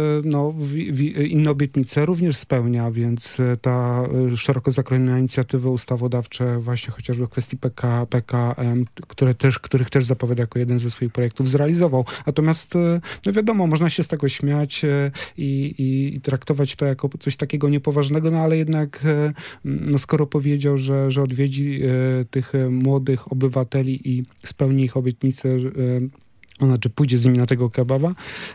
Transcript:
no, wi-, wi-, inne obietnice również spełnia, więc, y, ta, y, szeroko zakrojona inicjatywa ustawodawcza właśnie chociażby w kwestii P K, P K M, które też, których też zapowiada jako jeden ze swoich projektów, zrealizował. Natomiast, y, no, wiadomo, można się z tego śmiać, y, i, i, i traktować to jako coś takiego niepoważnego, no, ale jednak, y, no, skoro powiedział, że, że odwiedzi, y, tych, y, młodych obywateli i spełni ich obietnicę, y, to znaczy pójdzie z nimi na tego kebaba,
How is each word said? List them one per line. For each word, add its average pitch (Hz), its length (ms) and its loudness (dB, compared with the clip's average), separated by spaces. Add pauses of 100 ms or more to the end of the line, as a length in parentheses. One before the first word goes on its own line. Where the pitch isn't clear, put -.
(240)
no, 147 340 0
wi-, 151 360 -4
wi-, 143 400 0
inne 151 180 4
obietnice 143 540 0
również 170 320 2
spełnia, 120 540 0
więc, 117 480 -2
y, 123 220 2
ta, 123 420 0 (300)
y, 120 40 -2
szeroko 127 340 0
zakrojona 127 480 2
inicjatywa 131 500 0
ustawodawcza 123 920 -2
właśnie 120 340 -4
chociażby 123 320 -4
w 117 40 -6
kwestii - 280 -6
P 135 120 -4
K, 120 360 -2
P 123 160 0
K 120 360 0
M, 123 280 0 (220)
które 127 260 2
też, 131 260 2
których 127 300 0
też 135 160 2
zapowiada 120 380 0
jako 113 160 -4
jeden 123 200 0
ze 120 120 -2
swoich 117 200 -4
projektów, 123 380 0
zrealizował. 143 560 2 (220)
Natomiast, 156 480 0
y, 170 260 2 (240)
no, 202 80 2
wiadomo, 214 340 2
można 160 220 4
się 170 140 0
z - 40 -2
tego 143 220 -2
śmiać, 143 560 -2
y, 143 260 0 (260)
i, 139 400 -2
i, 135 380 0
i 139 60 -8
traktować 139 540 -2
to - 100 -2
jako 139 240 -2 (100)
coś - 160 -4
takiego 143 340 -2
niepoważnego, 147 640 0
no, 165 80 2
ale 160 180 2
jednak, 151 480 -2
y, 151 280 2 (320)
no, 143 320 0
skoro 151 300 2
powiedział, 143 500 0
że, 135 340 0
że 135 120 0
odwiedzi, 135 600 -2
y, 127 480 2
tych, 131 240 -2
y, 131 140 2
młodych 131 640 0 (120)
obywateli 131 720 0
i 123 60 -2 (220)
spełni 135 380 2
ich 127 140 -2
obietnicę, 131 520 0
y, 127 600 -2 (480)
to 139 80 2
znaczy 123 240 2
pójdzie 127 280 2
z 117 80 4
nimi 127 120 6
na 123 80 4
tego 120 240 2
kebaba, 135 440 0 (420)